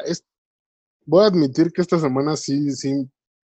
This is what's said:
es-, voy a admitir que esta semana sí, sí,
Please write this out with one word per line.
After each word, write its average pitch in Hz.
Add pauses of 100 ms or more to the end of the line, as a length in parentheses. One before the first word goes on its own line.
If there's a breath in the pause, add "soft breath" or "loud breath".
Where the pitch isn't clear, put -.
es-, - (840)
voy 175
a -
admitir 165
que 185
esta 175
semana 143
sí, 143
sí, 135 (440)